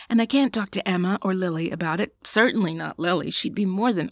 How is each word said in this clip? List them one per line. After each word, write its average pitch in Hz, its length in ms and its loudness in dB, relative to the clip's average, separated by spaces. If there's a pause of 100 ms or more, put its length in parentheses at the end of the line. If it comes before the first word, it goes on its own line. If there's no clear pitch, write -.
And 226 100 4
I 226 60 4
can't 269 260 2
talk 208 200 -2
to - 160 -4
Emma 185 340 2
or 190 140 0
Lily 170 340 -2
about 165 300 -4
it, - 240 -4
certainly 214 500 2
not 160 240 -8
Lily. 175 320 0
She'd - 240 -2
be 202 120 0
more 202 280 0
than 160 180 -2